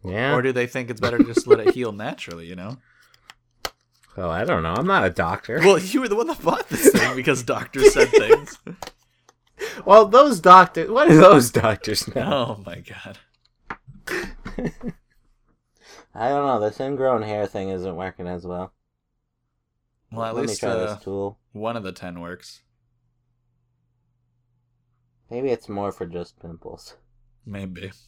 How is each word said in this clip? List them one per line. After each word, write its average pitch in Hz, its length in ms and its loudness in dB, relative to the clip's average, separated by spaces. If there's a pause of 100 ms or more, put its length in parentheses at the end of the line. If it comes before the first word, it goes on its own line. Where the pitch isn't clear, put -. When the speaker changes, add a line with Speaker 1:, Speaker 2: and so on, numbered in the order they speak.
Speaker 1:
Yeah. 113 320 -4
Speaker 2:
Or 127 60 0
do 131 100 -2
they 123 140 -2
think 123 240 -10
it's 110 100 -10
better 120 180 -2
to - 60 6
just 117 220 -6
let 113 140 4
it - 140 -2
heal 123 180 -6
naturally, 98 540 -12
you 90 80 -16
know? 98 220 -14 (1400)
Speaker 1:
Oh, 90 120 -8
I 85 160 -4
don't 135 180 -4
know. 82 120 -4
I'm 131 120 -4
not 185 180 0
a 92 60 2
doctor. 95 500 -6
Speaker 2:
Well, 196 180 4
you 202 220 -4
were 254 80 -4
the 202 80 -2
one 233 100 -2
that 320 160 -8
bought - 260 -4
this 285 220 4
thing 127 260 0
because 127 260 -2
doctors 135 520 2
said - 160 4
things. - 520 2
Speaker 1:
<laughs> - 60 -20 (1160)
Well, 208 240 10
those 240 320 4
doctors, 180 500 8
what 262 180 2
do 156 120 8
those 151 300 10
doctors 110 640 -2
know? 131 440 -4
Speaker 2:
Oh, 101 60 -20
my 87 160 -14
God. - 380 -18 (920)
Speaker 1:
<laughs> - 680 -10 (1400)
I 113 160 -4
don't 143 160 0
know. 127 140 0
This 107 200 -4
ingrown 131 420 -2
hair 107 240 -4
thing 95 220 -8
isn't 92 280 -8
working 92 300 -10
as 90 200 -10
well. 90 260 -10 (1400)
Speaker 2:
Well, 113 140 -8
at 113 100 -8
Speaker 1:
Let 135 120 -4
Speaker 2:
least, 208 160 -8
Speaker 1:
me 208 60 -4
try 196 100 -4
Speaker 2:
uh, 110 160 -6
Speaker 1:
this 92 100 -20
tool. 101 340 -8 (140)
Speaker 2:
one 110 240 -8
of 113 60 -10
the 92 100 -10
ten 87 280 -16
works. - 420 -16 (2750)
Speaker 1:
Maybe 127 200 -6
it's - 180 -6
more 101 240 -6
for - 140 -10
just 85 340 -14
pimples. - 560 -20 (480)
Speaker 2:
Maybe. 98 480 -14 (160)